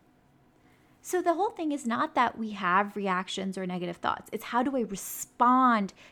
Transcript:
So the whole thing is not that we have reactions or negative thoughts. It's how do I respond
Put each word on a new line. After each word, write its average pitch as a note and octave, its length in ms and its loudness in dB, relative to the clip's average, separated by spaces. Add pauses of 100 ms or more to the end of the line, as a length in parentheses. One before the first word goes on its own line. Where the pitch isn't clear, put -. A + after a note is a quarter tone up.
(1040)
So - 180 -2
the E4+ 140 2
whole G4 160 0
thing E4 200 -4
is C#4 160 -4
not A#3 280 -2
that A#3+ 240 2
we A3 140 -6
have G3+ 440 0
reactions F#3+ 640 -4
or F#3+ 80 -4
negative F3 320 -6
thoughts. - 340 -4
It's G#3+ 120 -8
how A#3+ 180 0
do C4+ 140 -2
I B3+ 40 2
respond A#3+ 1120 2 (200)